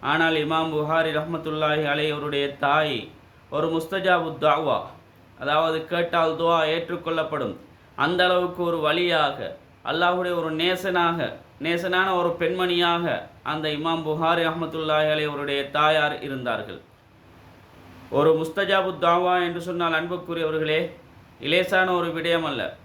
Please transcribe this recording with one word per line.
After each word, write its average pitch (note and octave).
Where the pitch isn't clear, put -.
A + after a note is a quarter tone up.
ஆனால் D#3+
இமாம் D#3+
புகாரி D#3
ரஹ்மத்துல்லாஹி D#3
அலைஹி D3+
அவருடைய C#3+
தாய் D3
ஒரு D#3
முஸ்தஜாபு E3+
தாவா, D3
அதாவது D#3+
கேட்டால் E3
துவா E3+
ஏற்றுக்கொள்ளப்படும், D#3+
அந்த F3
அளவுக்கு F3+
ஒரு E3+
வலியாக, D#3
அல்லாஹ்வுடைய F3+
ஒரு D#3+
நேசனாக, F3
நேசனான F3+
ஒரு E3+
பெண்மணியாக F3
அந்த D#3
இமாம் D#3+
புகாரி E3
ரஹ்மத்துல்லாஹி D#3
அலைஹி D3+
அவருடைய C#3+
தாயார் D3+
இருந்தார்கள். A#2
ஒரு D3
முஸ்தஜாபு F#3+
தாவா F3
என்று E3+
சொன்னால், E3+
அன்புக்குரியவர்களே, D#3+
இலேசான F3+
ஒரு F3
விடயம் E3
அல்ல. B2